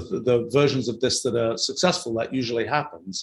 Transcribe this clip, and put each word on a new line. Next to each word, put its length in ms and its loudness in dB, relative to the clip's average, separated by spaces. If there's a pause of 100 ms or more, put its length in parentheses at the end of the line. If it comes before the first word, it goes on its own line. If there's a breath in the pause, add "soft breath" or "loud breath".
(300)
the 80 6 (220)
versions 300 2
of 140 -6
this 200 2
that 120 0
are 220 0
successful, 580 0
that 260 -2
usually 260 -2 (120)
happens. 440 -8